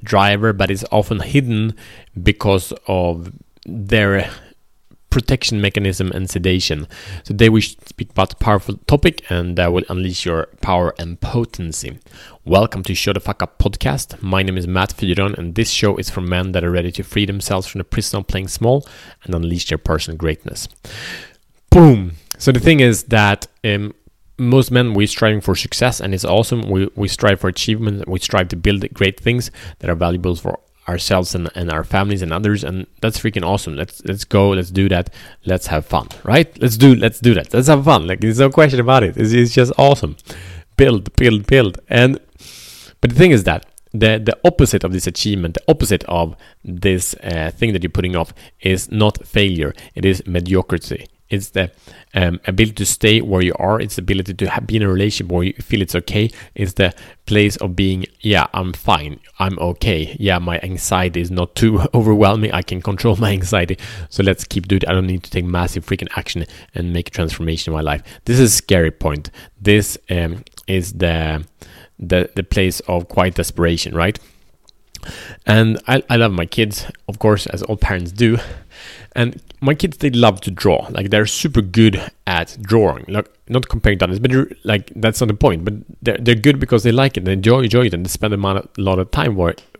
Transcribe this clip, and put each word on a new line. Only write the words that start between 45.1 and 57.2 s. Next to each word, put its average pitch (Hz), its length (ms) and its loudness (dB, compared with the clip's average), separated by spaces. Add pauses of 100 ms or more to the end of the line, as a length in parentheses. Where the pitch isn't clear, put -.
the - 120 -8
opposite 104 380 2
of 85 300 -2 (280)
this, 90 520 -2
uh, 82 380 -6
thing 113 200 -2
that 87 100 -4
you're 87 60 -2
putting 90 260 -2
off 82 180 -4 (280)
is 92 300 -2
not 107 340 0
failure. 87 480 0 (220)
It 92 100 -2
is 95 200 2
mediocrity. 90 840 -2 (240)
It's 101 200 -4
the, 92 200 -2 (420)
um, 87 320 0
ability 107 280 2
to 101 120 -4
stay 110 360 2
where 95 200 0
you 90 160 2
are. 104 220 0
It's 107 160 -8
the 98 60 -6
ability 95 320 -4
to 90 160 -4
ha-, - 100 -4
be 110 160 -4
in 110 60 0
a 101 80 2
relationship 95 420 0
where 90 140 0
you 98 80 -2
feel - 280 -2
it's 90 140 -4
okay. 107 340 -2 (260)
It's 98 180 -4
the 92 200 0 (320)